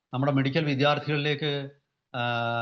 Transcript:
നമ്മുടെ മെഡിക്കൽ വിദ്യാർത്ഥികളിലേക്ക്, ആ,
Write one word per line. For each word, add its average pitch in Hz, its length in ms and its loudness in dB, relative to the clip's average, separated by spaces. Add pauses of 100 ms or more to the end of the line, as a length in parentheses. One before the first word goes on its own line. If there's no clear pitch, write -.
(140)
നമ്മുടെ 139 180 0
മെഡിക്കൽ 139 340 2
വിദ്യാർത്ഥികളിലേക്ക്, 147 1040 0 (460)
ആ, 123 60 -4 (400)